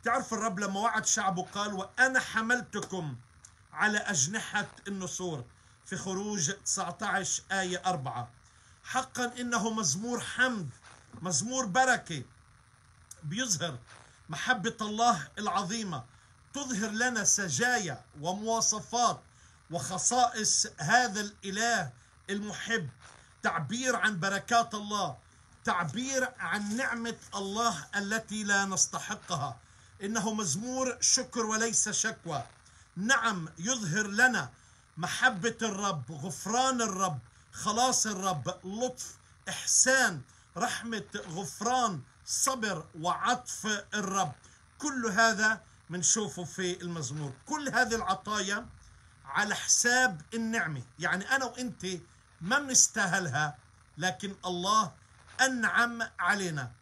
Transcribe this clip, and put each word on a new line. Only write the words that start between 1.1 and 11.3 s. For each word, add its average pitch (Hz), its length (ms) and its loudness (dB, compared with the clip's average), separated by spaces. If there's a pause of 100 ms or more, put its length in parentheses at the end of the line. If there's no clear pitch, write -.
قال: 202 300 -4
"وأنا 240 460 4
حملتكم 202 960 -2 (580)
على 208 240 2
أجنحة 202 680 0 (200)
النسور"، 180 580 -6 (400)
في 190 120 -8
خروج 196 540 -2
تسعتاش 190 920 -4 (100)
آية 185 340 -2
أربعة. 131 460 -2 (520)
حقاً 247 560 -2
إنه 240 300 0
مزمور 220 500 0
حمد، 233 500 0 (520)
مزمور 226 440 0